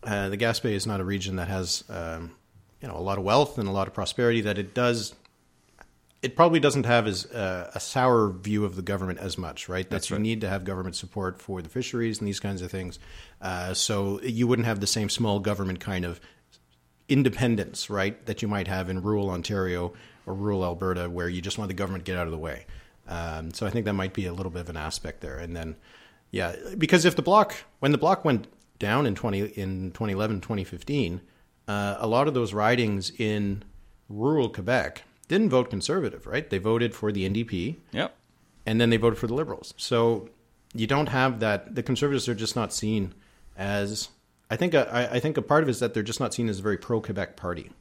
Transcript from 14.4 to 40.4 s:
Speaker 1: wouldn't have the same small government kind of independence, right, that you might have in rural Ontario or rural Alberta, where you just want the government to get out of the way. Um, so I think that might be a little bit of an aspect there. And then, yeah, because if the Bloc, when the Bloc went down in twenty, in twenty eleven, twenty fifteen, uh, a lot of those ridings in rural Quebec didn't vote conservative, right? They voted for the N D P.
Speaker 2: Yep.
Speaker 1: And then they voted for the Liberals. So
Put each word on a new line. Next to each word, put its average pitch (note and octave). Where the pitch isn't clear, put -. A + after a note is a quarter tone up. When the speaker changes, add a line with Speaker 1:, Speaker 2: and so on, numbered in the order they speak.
Speaker 1:
wouldn't A#2
have A2
the G2
same G#2
small G#2+
government F#2+
kind F#2
of F2
independence, B2
right, G2+
that G#2
you A2
might G2+
have F#2
in F#2
rural G2+
Ontario F2+
or F#2+
rural G2
Alberta, F2
where F2
you F2+
just F#2+
want G#2+
the F#2+
government F#2
to F#2+
get F2+
out F2
of D#2+
the E2
way. D#2
Um, E2
so A2
I -
think A2
that G#2
might F#2+
be G2
a F2
little F#2
bit F2
of E2+
an E2
aspect D#2
there. C2+
And E2+
then, D#2+
yeah, F2+
because D#3+
if F3
the -
Bloc, F#3+
when C#3
the D3
Bloc F#3
went B2
down A2+
in A2
twenty, G2
in F#2+
twenty G#2
eleven, G#2
twenty G2
fifteen, F#2
uh, G2+
a A#2
lot B2
of D3+
those A2+
ridings G#2+
in G#2
rural A#2+
Quebec G2
didn't G3+
vote B2+
conservative, C#3
right? D3
They G2
voted A2+
for G#2+
the G2+
N F#2+
D A2+
P. G#2+
Speaker 2:
Yep. -
Speaker 1:
And A2+
then A#2
they A#2
voted A2+
for A#2+
the A2
Liberals. C#3+
So A#2